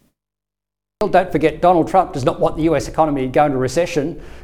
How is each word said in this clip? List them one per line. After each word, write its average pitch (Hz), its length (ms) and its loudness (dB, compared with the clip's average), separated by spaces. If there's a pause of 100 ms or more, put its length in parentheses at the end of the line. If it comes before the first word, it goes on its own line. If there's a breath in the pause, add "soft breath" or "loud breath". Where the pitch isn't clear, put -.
(1000)
Well, 196 100 -4
don't 185 220 2
forget, 151 300 0
Donald 175 240 4
Trump 180 260 2
does - 120 -6
not 165 160 0
want 165 160 0
the 156 120 -2
U 160 80 2
S 160 120 -2
economy 147 360 0
to 127 100 -6
go 151 120 4
into 135 120 0
recession 147 480 -2 (380 loud breath)